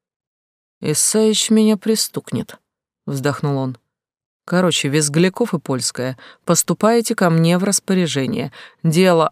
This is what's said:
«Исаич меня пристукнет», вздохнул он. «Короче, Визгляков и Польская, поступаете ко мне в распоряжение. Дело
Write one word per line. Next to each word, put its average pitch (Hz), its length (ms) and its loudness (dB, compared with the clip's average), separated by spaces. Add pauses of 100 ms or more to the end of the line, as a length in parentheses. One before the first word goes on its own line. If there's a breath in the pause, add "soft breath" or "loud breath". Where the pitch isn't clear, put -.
(800)
«Исаич 220 720 0
меня 214 260 4
пристукнет», - 840 -4 (480)
вздохнул 139 520 -4
он. 131 200 -6 (680)
«Короче, 175 420 0
Визгляков 156 680 0
и 165 60 -4
Польская, 127 580 -6 (280 loud breath)
поступаете 220 680 0
ко 180 140 2
мне 165 280 2
в 180 60 0
распоряжение. 185 880 -2 (320 loud breath)
Дело 165 480 4